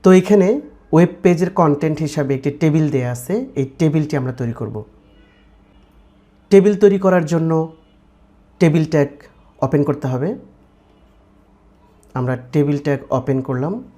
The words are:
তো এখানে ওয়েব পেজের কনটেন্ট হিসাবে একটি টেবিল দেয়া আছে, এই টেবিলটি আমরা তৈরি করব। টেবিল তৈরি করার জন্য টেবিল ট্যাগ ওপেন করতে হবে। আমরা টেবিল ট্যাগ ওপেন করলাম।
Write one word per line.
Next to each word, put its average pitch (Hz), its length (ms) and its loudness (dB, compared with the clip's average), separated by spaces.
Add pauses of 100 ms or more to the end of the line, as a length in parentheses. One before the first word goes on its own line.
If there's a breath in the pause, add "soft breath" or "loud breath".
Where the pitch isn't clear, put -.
তো 185 100 6
এখানে 196 480 4 (320)
ওয়েব 170 160 6 (140)
পেজের 180 280 2
কনটেন্ট 156 480 0
হিসাবে 143 360 -4
একটি 135 160 -4
টেবিল 156 400 0
দেয়া 123 220 -2
আছে, 190 340 -6 (100)
এই 131 220 -4
টেবিলটি 156 380 0
আমরা 127 160 -4
তৈরি 123 200 -6
করব। 110 320 -10 (1700 soft breath)
টেবিল 196 280 4
তৈরি 202 200 4
করার 185 340 2
জন্য 160 400 -2 (880)
টেবিল 160 260 2
ট্যাগ 151 240 0 (540)
ওপেন 143 220 0
করতে 143 240 -4
হবে। 131 260 -4 (1800)
আমরা 127 220 -4
টেবিল 143 420 -2
ট্যাগ 143 200 -4 (120)
ওপেন 131 320 -2
করলাম। 147 420 -6 (140)